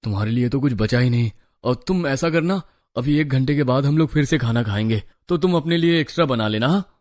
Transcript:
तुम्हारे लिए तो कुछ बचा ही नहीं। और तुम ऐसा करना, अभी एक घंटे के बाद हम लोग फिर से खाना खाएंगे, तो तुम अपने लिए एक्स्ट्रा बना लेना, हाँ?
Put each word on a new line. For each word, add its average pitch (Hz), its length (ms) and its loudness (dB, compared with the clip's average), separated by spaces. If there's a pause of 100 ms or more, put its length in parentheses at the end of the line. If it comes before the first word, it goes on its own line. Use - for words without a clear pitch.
तुम्हारे 104 280 -4
लिए 120 180 0
तो 135 120 0
कुछ 139 120 0
बचा 107 260 0
ही 123 120 2
नहीं। 120 200 2 (340)
और 127 100 0
तुम 175 320 -2
ऐसा 139 240 0
करना, 165 320 0 (340)
अभी 143 220 0
एक 151 100 0
घंटे 131 260 0
के 147 80 0
बाद 131 240 2
हम 147 120 2
लोग 160 100 2
फिर 151 160 0
से 156 140 0
खाना 120 240 0
खाएंगे, 107 400 -2 (260)
तो 175 80 0
तुम 175 180 2
अपने 165 220 0
लिए 170 240 2
एक्स्ट्रा 165 240 -2
बना 120 240 0
लेना, 107 200 0
हाँ? 185 320 -2